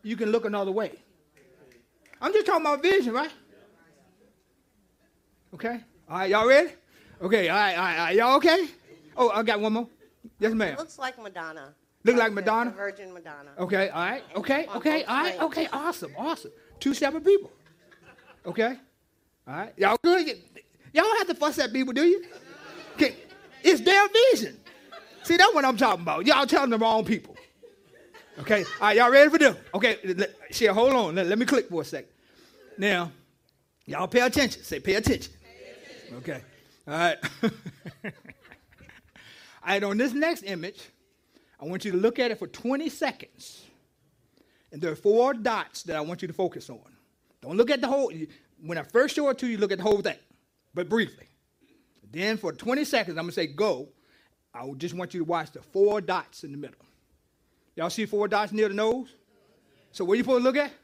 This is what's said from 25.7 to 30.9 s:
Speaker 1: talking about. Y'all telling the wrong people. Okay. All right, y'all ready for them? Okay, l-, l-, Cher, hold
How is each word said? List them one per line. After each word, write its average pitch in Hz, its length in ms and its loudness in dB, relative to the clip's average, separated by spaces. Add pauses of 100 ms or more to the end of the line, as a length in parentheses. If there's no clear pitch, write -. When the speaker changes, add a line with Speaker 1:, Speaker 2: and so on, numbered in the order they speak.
Speaker 1:
talking 196 260 2
about. 165 240 -2
Y'all 277 200 4
telling 277 240 2
the 226 80 0
wrong 220 260 2
people. - 320 -4 (1040)
Okay. 208 240 0
All - 240 0
right, 208 80 4
y'all 240 140 6
ready 285 200 10
for 320 80 2
them? 269 180 6 (180)
Okay, 208 300 0
l-, 185 160 -4
l-, 196 60 0 (240)
Cher, 208 240 2
hold 240 200 4